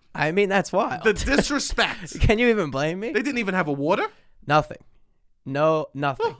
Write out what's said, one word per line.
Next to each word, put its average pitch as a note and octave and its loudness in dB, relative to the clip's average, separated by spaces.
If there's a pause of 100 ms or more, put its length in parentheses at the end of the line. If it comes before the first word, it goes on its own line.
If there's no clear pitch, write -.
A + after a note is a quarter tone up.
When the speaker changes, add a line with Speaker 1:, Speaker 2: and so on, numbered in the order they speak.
(160)
Speaker 1:
I D3+ 0
mean, G3 2
that's G3 0
wild. G#3+ -2
Speaker 2:
The G#3+ 4
disrespect. - -2
Speaker 1:
<laughs> - 2
Can A3+ 4
you B3 4
even G3 0
blame D#3 -4
me? A3 -8
Speaker 2:
They G#3+ -2
didn't B3 -4
even G3 -4
have F#3 0
a D3 -2
water? E3+ 0 (400)
Speaker 1:
Nothing. D3+ 0 (640)
No, D3+ 0
nothing. C#3+ -4
Speaker 2:
Huh. - -4